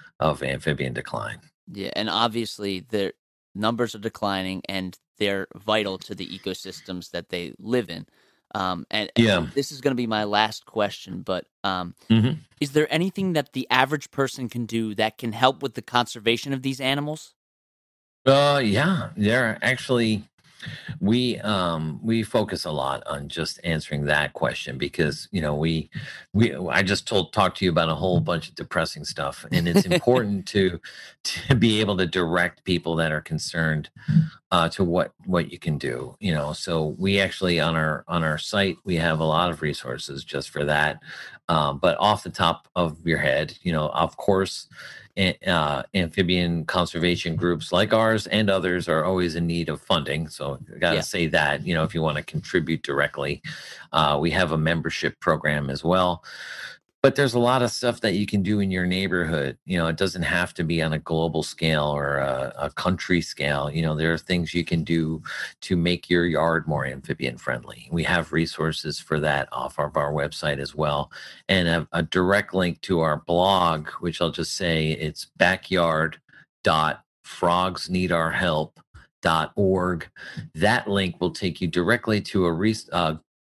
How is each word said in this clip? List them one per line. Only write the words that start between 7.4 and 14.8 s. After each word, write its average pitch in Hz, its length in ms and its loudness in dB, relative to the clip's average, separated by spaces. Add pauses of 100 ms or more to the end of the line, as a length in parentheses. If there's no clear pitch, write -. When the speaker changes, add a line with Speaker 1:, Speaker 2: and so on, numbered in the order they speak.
Speaker 2:
live 117 280 -2
in. 85 160 -12 (500)
Um, 92 360 -2
and, 104 260 -2
Speaker 1:
Yeah. 110 220 6
Speaker 2:
and 80 140 -2
this 135 180 -2
is 135 100 -14
gonna 135 140 0
be 120 140 -2
my 107 160 0
last 107 420 0
question, 98 560 -2
but, 92 240 -4 (160)
um, 90 320 -4 (160)
Speaker 1:
Mm-hmm. 120 300 4 (200)
Speaker 2:
is 139 120 -2
there 151 200 4
anything 185 420 0
that 147 180 0
the - 180 -4
average 135 400 2
person 135 380 -2
can 120 180 -6
do 110 300 -2